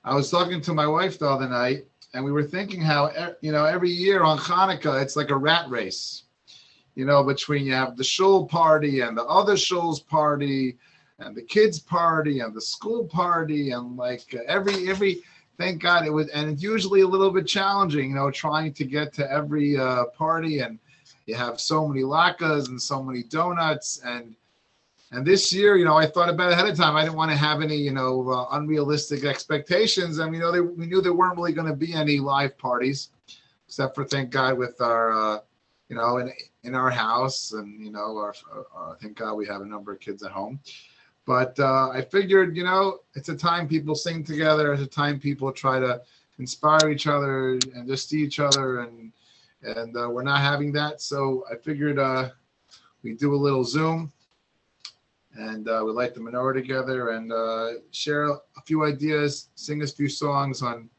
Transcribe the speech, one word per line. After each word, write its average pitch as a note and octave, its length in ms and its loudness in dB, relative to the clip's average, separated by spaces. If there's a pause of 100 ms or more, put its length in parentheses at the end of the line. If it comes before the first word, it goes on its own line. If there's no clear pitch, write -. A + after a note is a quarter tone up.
I B2+ 120 -2
was C#3+ 140 2
talking F3 320 0
to E3 120 -4
my D3+ 140 2
wife F3 320 0
the D3 100 0
other C3+ 180 0
night, B2+ 380 -2 (280)
and C3 120 -6
we C#3+ 60 -2
were D3 120 0
thinking F#3 380 -6
how, D3+ 280 2
e-, E3+ 320 -8
you D#3 100 -4
know, D3+ 140 2
every F3 240 0
year F3+ 340 2
on D#3 140 4
Hanukkah, D#3 640 0
it's C3+ 140 -4
like C#3+ 140 -2
a C#3+ 60 2
rat D3+ 340 2
race, G#2+ 540 -8 (720)
you C3 100 -4
know, C#3+ 180 6
between C#3 420 0
you C3+ 80 0
have B2+ 240 -2
the C3 60 -4
shul F#3+ 420 4
party D3+ 560 4
and A2+ 160 -2
the A#2+ 60 -2
other F#3+ 340 4
shul's E3+ 440 0
party C#3+ 760 0 (420)
and - 160 -14
the A#2 60 -12
kids' G3 380 4
party D#3+ 640 2
and A2 120 -6
the A2 80 -12
school A3 440 -4
party D#3 680 0
and, B2 240 -8
like, B2 400 -8
uh, A#2 120 -8
every, F#3+ 420 -2
every, F#3+ 320 -2 (360)
thank F3 240 -4
God F3 240 4
it D#3 60 0
was, D3+ 180 0
and D3+ 200 -4
it's D3 140 -4
usually G3 380 2
a F#3+ 60 8
little F#3+ 240 4
bit F3+ 160 0
challenging, G3 600 0
you C#3 60 -4
know, C#3 140 0
trying D3+ 440 0
to D3+ 100 -4
get D3 300 -2
to C#3 180 -2
every, D3 460 2
uh, B2+ 280 2
party, D#3+ 540 0
and A2+ 200 -6 (480)
you A2 80 -6
have A#2+ 260 -4
so D#3 260 0
many C3+ 140 0
latkes D#3 680 2
and B2+ 140 -10
so C3+ 200 -4
many B2+ 220 -8
donuts, E3 800 -2
and, A#2+ 320 -10 (760)
and B2+ 140 -6
this F#3+ 280 6
year, G3+ 240 6
you E3+ 80 8
know, D#3 100 6
I D#3 120 8
thought F3 200 2
about F3 220 2
it F3 40 6
ahead F3+ 140 4
of F3+ 80 0
time. D#3 200 4
I D#3 80 4
didn't D#3+ 140 -2
wanna D#3 180 2
have D3+ 260 2
any, D#3 140 -2
you C#3+ 160 0
know, C3 400 0
uh, B2+ 260 -2
unrealistic D3 680 0
expectations, D#3+ 960 0
and, D#3+ 160 -2
you E3 80 -4
know, E3+ 100 0
they, F3 80 4
we F3 280 -2
knew F#3 140 4
there F3 120 2
weren't F3+ 240 4
really E3+ 160 0
gonna D#3 220 -2
be D#3+ 180 -4
any D3 260 2
live C#3 380 0
parties, C3 520 -2 (580)
except - 260 -4
for, C#3+ 100 -6
thank C3+ 280 -4
God, C3 260 2
with B2 240 -4
our, A#2 300 2
uh, G#2+ 280 0 (480)
you A#2 80 -12
know, A#2+ 220 0
in, B2+ 160 -6 (300)
in B2 100 -10
our B2+ 160 0
house, A#2+ 600 -2
and, G#2+ 340 -12
you G#2 60 -12
know, G#2+ 260 -8
our, G#2 160 -6 (420)
our, E2+ 240 -12
thank G#2+ 160 -16
God A2 200 -6
we G#2+ 100 -4
have G2+ 160 -10
a G2+ 40 -12
number G#2 280 -14
of F#2+ 60 -14
kids G2+ 240 -12
at G2 80 -12
home. G#2 280 -10 (680)
But, B2+ 320 0
uh, C3 320 4
I C3 120 -4
figured, F#3 560 2
you F3+ 80 -4
know, F#3+ 340 2 (140)
it's C#3 160 -10
a D3+ 60 -4
time E3+ 300 0
people D3+ 300 -2
sing E3 300 -6
together. D3+ 480 2
It's C#3 80 0
a C3+ 60 -4
time D3 320 -2
people C3+ 340 -2
try C3 260 0
to B2 220 0 (360)
inspire D3+ 520 4
each D3 180 -2
other C3+ 440 0 (240)
and B2 120 -12
just C3 220 -6
see D3+ 120 -2
each C#3+ 200 -2
other. C3+ 380 0
And, A#2 340 -12 (480)
and, A#2 340 -10
uh, A#2+ 140 -4
we're B2 140 -6
not C#3 180 2
having C#3+ 320 0
that. D3+ 280 -4
So C3+ 480 -2
I A#2 60 -8
figured, C#3+ 420 -2
uh, C3 340 0 (720)
we A2+ 100 -10
do C#3+ 200 0
a C#3+ 40 2
little C#3 260 2
Zoom, D#3+ 480 -2 (1200)
and, A2 340 -10
uh, A2 160 0
we A2 80 -2
light A#2+ 200 -2
the A#2 60 -16
menorah B2 360 -4
together C3 560 -4
and, A2+ 200 -8
uh, A2+ 440 -4 (160)
share D3 360 -2
a - 380 -6
few D#3 180 0
ideas, D3 720 0
sing D3+ 260 -8
a C#3+ 60 -4
few C#3+ 220 -2
songs C#3 520 -2
on A#2 380 -6